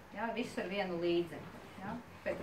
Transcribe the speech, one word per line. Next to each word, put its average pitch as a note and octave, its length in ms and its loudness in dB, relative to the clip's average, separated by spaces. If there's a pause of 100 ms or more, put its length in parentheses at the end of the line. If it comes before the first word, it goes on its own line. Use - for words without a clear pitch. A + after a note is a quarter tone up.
Jā, G#3+ 220 -2
viss A3+ 280 0
ar F#3 100 0
vienu F#3 300 2
līdzekli, E3+ 680 2 (100)
jā. G3+ 220 -4 (200)
Bet - 260 -2